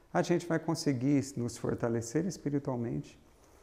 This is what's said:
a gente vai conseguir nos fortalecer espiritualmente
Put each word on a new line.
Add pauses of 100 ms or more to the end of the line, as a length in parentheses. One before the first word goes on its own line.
(120)
a
gente
vai
conseguir (160)
nos
fortalecer
espiritualmente (420)